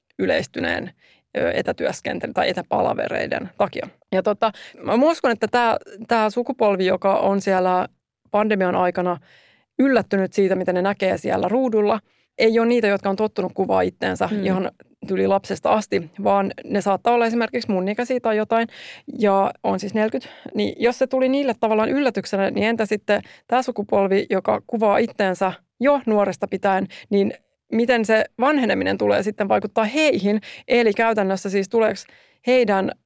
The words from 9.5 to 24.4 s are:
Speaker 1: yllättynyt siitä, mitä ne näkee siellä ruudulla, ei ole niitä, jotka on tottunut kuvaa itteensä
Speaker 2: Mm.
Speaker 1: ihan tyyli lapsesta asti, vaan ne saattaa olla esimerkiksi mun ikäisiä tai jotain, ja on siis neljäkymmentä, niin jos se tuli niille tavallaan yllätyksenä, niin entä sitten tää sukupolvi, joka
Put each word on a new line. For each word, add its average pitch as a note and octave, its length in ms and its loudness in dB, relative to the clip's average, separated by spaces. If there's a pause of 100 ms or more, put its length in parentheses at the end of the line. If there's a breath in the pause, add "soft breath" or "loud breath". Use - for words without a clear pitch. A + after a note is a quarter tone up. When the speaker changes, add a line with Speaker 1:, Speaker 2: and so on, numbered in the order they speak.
Speaker 1:
yllättynyt G#3 540 2
siitä, F#3+ 220 2
mitä F#3 180 -2
ne F3+ 80 2
näkee F#3+ 360 0
siellä F#3+ 300 -2
ruudulla, A3 520 0 (380)
ei A3+ 220 4
ole A3+ 80 2
niitä, A#3 200 2
jotka G3+ 220 0
on G3 60 0
tottunut G3+ 380 -4
kuvaa F#3+ 280 0
itteensä F#3 500 -2
Speaker 2:
Mm. G3+ 140 -4
Speaker 1:
ihan F#3+ 260 -2 (360)
tyyli F#3+ 200 0
lapsesta G3 460 -2
asti, G3 380 -2 (120)
vaan G3 280 2 (120)
ne G3+ 180 -2
saattaa G3+ 320 0
olla A#3 120 2
esimerkiksi A3+ 460 -2
mun F#3 180 0
ikäisiä B3 300 -2
tai A3 180 0
jotain, A3+ 300 0 (520 loud breath)
ja G3 320 4 (120)
on G3 160 -2
siis G3 140 -8
neljäkymmentä, A3 360 -2 (260 loud breath)
niin G#3 240 -2
jos A#3+ 200 0
se C4 80 2
tuli C4 220 2
niille C4+ 300 0
tavallaan A3 300 2
yllätyksenä, G#3 600 0
niin G3+ 160 0
entä A3+ 180 0
sitten G#3 360 0 (260 loud breath)
tää B3 140 2
sukupolvi, G3+ 680 0
joka G#3+ 380 0